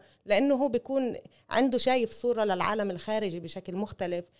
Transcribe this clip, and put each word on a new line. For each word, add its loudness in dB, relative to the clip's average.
لأنه 4
هو 2
بيكون -2
عنده 4
شايف 2
صورة 0
للعالم 0
الخارجي -4
بشكل -10
مختلف. -4